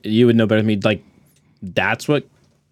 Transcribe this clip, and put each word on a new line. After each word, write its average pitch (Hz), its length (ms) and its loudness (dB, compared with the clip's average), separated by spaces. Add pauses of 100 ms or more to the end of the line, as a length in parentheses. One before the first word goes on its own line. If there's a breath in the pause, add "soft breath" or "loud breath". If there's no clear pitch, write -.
you 110 220 2
would 117 100 4
know 113 120 2
better 107 140 2
than 107 60 -2
me. 107 160 -2
Like, 107 200 -2 (580)
that's 101 460 -4
what 147 180 -2 (460)